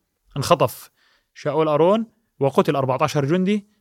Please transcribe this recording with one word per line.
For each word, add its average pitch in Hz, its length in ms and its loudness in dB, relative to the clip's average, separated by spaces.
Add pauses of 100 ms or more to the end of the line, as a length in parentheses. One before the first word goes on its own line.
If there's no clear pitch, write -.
(360)
انخطف 143 540 0 (440)
شاول 151 340 -2
أرون 180 380 2 (340)
وقتل 143 360 0
أربعتاشر 135 480 -2
جندي، 185 420 -2 (140)